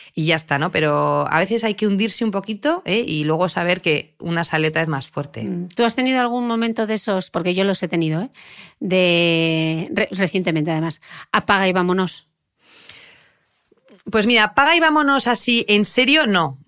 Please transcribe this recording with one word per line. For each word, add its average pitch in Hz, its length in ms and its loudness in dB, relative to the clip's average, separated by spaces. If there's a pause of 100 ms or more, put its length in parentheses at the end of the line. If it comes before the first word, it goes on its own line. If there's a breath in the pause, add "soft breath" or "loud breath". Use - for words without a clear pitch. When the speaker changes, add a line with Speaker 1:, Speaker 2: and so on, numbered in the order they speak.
(160 loud breath)
Speaker 1:
y 156 100 -2
ya 165 100 2
está, 151 240 -2
¿no? 170 120 -2
Pero 147 560 0
a 160 120 0
veces 220 240 -2
hay 214 100 -2
que 214 140 -2
hundirse 202 360 0
un 220 80 -2
poquito, 214 540 -4
¿eh? 220 220 -2
Y 151 160 -4
luego 165 260 0
saber 180 320 -2
que - 380 -2
una 170 240 -2
sale 156 240 0
otra 156 160 -2
vez 160 60 -2
más 139 180 -4
fuerte. 143 360 -10
Speaker 2:
Mm. 180 260 -6
¿Tú - 160 -2
has 226 100 -2
tenido 254 260 0
algún 240 260 -2
momento 226 380 -2
de 214 80 -4
esos? 196 380 -4
Porque 180 240 -2
yo 190 80 0
los 196 180 0
he 175 60 -4
tenido, 160 340 0
¿eh? 262 80 -6 (500 loud breath)
De, 165 1120 2
re-, - 200 -2
recientemente, 170 600 0
además. 160 300 -4 (300 loud breath)
Apaga 202 360 2
y 185 60 2
vámonos. 185 540 0 (1800 loud breath)
Speaker 1:
Pues 214 160 2
mira, 233 180 4
apaga 285 300 4
y 339 40 4
vámonos 302 480 2
así, 233 400 0
en 208 180 4
serio, 269 420 2
no. 165 400 0